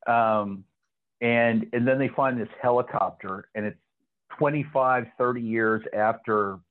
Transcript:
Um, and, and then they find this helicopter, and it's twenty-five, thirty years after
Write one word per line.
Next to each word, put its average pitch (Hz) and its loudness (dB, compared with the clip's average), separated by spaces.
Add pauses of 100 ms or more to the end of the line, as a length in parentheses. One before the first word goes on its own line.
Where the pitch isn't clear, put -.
Um, 107 0 (580)
and, 117 2
and 120 0
then 131 4
they 139 0
find 131 0
this 117 -6 (100)
helicopter, 104 -2
and 107 -6
it's 104 -6 (580)
twenty-five, 131 0 (100)
thirty 123 0
years 110 0 (120)
after 107 0 (120)